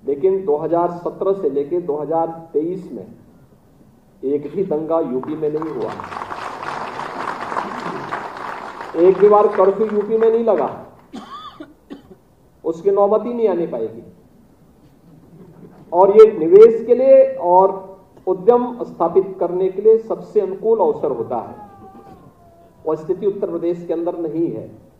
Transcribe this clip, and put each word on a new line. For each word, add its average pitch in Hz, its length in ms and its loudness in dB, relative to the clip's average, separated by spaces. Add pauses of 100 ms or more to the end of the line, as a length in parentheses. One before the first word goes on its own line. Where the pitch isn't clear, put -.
लेकिन 185 360 0
दो 147 120 0
हज़ार 170 340 0
सत्रह 185 420 -4
से 190 180 -2
लेके 143 300 -2
दो 170 160 -4
हज़ार 160 300 -2
तेईस 165 680 -6
में 101 140 -14 (1160)
एक 143 320 -4
भी 190 80 -2
दंगा 156 360 -2
यूपी 131 360 -6
में 156 140 -4
नहीं 156 240 -6
हुआ, 110 180 -6 (3250)
एक 190 100 4
भी 202 100 6
बार 208 200 6
कर्फ्यू 196 380 0
यूपी 208 320 -2
में 226 120 4
नहीं 226 140 0
लगा, 147 420 -2 (1800)
उसकी 165 260 -2
नौबत 202 360 2
ही 240 80 -6
नहीं 226 140 0
आने 175 180 0
पाएगी। 113 360 -8 (1900)
और 185 180 6
ये 214 280 8
निवेश 214 480 8
के 240 80 6
लिए 269 400 6
और 180 360 4 (560)
उद्यम 233 580 0
स्थापित 185 560 -2
करने 180 280 -2
के 190 140 -6
लिए 220 160 6
सबसे 214 420 -4
अनुकूल 202 380 -2
अवसर 156 320 0
होता 127 260 -6
है, 104 200 -10 (1300)
और 156 100 -2
स्थिति 185 300 -4
उत्तर 196 240 -4
प्रदेश 170 380 -4
के 175 40 -4
अंदर 170 260 -4
नहीं 160 340 -4
है। - 360 -14 (120)